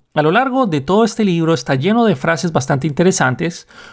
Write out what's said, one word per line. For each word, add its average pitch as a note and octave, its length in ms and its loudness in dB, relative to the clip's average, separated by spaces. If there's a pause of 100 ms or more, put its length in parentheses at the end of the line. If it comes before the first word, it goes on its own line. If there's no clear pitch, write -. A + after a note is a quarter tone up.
(140)
A D3+ 80 0
lo D3+ 80 2
largo B3+ 380 0
de D#3 140 -2
todo F#3+ 220 2
este G#3+ 220 0
libro E3 300 2
está D#3+ 180 -4
lleno G3+ 320 2
de G3 100 2
frases E3 360 -2
bastante C#3+ 340 -2
interesantes, E3 840 -2 (260)